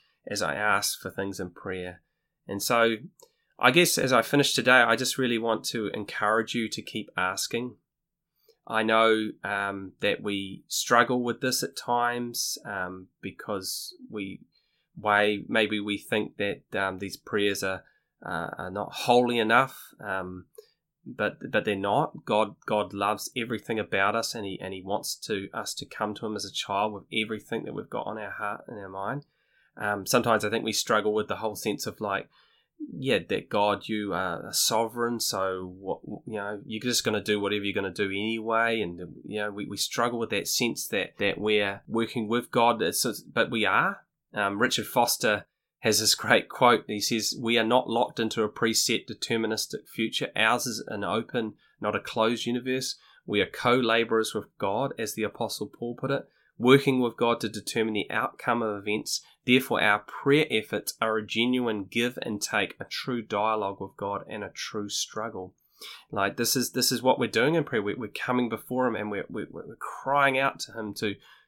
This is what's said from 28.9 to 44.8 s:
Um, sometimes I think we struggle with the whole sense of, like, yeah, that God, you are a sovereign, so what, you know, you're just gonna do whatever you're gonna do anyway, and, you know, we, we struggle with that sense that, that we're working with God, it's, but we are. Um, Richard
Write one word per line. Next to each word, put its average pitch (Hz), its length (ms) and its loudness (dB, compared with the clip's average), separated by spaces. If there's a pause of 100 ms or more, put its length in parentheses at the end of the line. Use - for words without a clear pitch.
Um, 104 300 -2
sometimes 113 380 4
I 104 60 -2
think 113 140 -2
we 113 80 0
struggle 107 400 2
with 107 140 0
the 98 100 -4
whole 107 200 -4
sense 104 320 -4
of, - 120 -10
like, 98 280 -2 (640)
yeah, 131 240 2 (100)
that - 200 -2
God, 101 400 2
you 104 240 -4
are 87 340 -4
a - 80 -8
sovereign, 117 640 0
so 95 600 -2
what, 95 220 -6 (240)
you 110 120 -8
know, 101 280 -6
you're 110 180 -6
just 123 220 0
gonna 107 180 0
do 104 180 0
whatever 101 240 0
you're 98 100 -2
gonna 98 160 -2
do 98 160 -2
anyway, 113 720 0
and, 87 200 -4 (240)
you 107 160 -6
know, 104 100 -4
we, 101 160 -8
we 104 100 -8
struggle 117 440 0
with 107 100 -4
that 101 160 -2
sense - 420 0
that, 95 300 -4
that 101 200 0
we're 104 500 2
working 110 400 -2
with 120 240 0
God, 117 300 4
it's, 98 400 0
but 113 280 0
we 113 140 2
are. 131 380 2 (320)
Um, 101 260 0
Richard 123 260 0